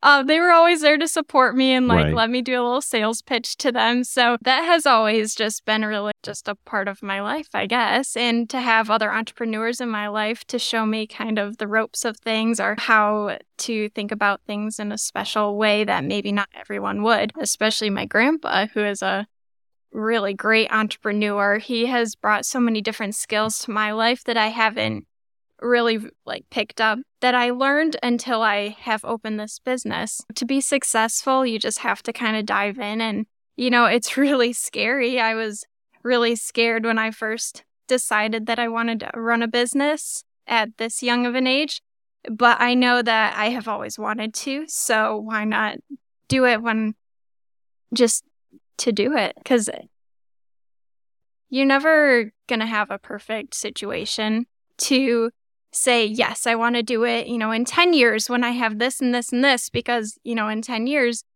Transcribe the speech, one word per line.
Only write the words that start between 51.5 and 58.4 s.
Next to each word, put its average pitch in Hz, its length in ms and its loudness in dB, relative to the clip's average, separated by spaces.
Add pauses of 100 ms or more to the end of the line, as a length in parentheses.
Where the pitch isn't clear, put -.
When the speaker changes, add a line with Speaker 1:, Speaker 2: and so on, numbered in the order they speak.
Speaker 1:
you're 262 160 0
never 277 680 4 (160)
gonna 226 200 -2
have 214 240 -2
a 196 80 -8
perfect - 560 -10
situation 214 880 -4 (320)
to 240 540 2 (400)
say, 240 340 2
"Yes, 214 420 -2
I 233 80 2
wanna 233 280 0
do 226 220 0
it, 233 220 -2
you 240 100 -4
know, 220 140 -2
in 226 140 0
ten 349 280 2
years 233 360 4
when 247 140 0